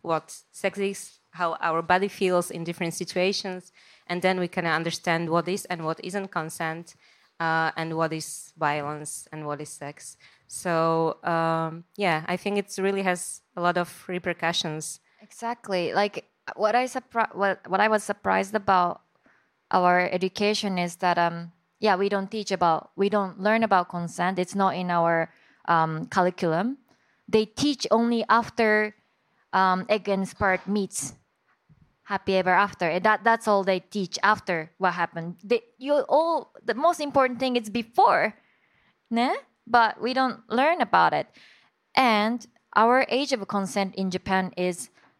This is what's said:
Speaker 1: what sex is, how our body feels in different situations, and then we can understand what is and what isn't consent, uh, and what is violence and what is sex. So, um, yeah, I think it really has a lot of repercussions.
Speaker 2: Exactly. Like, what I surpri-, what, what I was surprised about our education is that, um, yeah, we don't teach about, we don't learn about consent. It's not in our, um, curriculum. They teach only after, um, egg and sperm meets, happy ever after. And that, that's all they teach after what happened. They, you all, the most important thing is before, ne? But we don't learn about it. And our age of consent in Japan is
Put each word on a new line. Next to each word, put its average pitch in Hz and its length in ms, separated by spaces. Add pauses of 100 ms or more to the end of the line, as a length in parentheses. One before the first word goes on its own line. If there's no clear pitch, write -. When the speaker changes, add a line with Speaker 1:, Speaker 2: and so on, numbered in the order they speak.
Speaker 1:
what 165 480
sex 190 280
is, 196 400 (120)
how 170 300
our 165 200
body 185 280
feels 180 420
in 165 140
different 170 280
situations, 185 800 (340)
and 175 140
then 185 180
we 175 100
can 175 180
understand 165 640
what 165 180
is 190 180
and 165 180
what 160 200
isn't 190 240
consent, 165 680 (460)
uh, 160 360
and 160 200
what 160 160
is - 460
violence 147 760
and 156 140
what 147 140
is 151 100
sex. - 460 (320)
So, 165 760
um, 165 600 (120)
yeah, 165 320
I 180 80
think 202 220
it 196 200
really 196 240
has 180 400 (140)
a 180 40
lot 175 160
of - 300
repercussions. 170 920 (200)
Speaker 2:
Exactly. 202 720
Like, 202 320 (300)
what 214 220
I 254 80
surpri-, 247 500
what, 196 340
what 190 120
I 214 80
was 214 160
surprised 196 500
about 190 460 (720)
our 180 400
education 196 680
is 175 180
that, 175 220
um, 170 320 (300)
yeah, 208 160
we 202 120
don't 196 220
teach 208 220
about, 175 420
we 196 140
don't 190 320
learn 220 240
about 185 240
consent. 175 500
It's 180 160
not 190 220
in 180 120
our, 170 440 (340)
um, 160 400
curriculum. 180 720 (500)
They 214 180
teach 277 440
only 233 380
after, 214 680 (580)
um, 185 360
egg 208 200
and 190 200
sperm 185 380
meets, 196 480 (880)
happy 196 320
ever 185 180
after. 190 340
And 175 160
that, 214 200
that's 226 240
all 196 160
they 185 160
teach - 420
after 185 560
what 180 160
happened. 170 480
They, 214 200 (140)
you 277 320
all, 320 440 (120)
the 220 100
most 320 260
important 262 400
thing 262 160
is 220 120
before, 208 680 (760)
ne? 247 240 (320)
But 226 340
we 247 140
don't 262 340
learn 294 320
about 170 320
it. 147 140 (720)
And 233 500 (300)
our 240 320
age 269 240
of 208 160
consent 196 480
in 190 160
Japan 185 440
is 180 340 (300)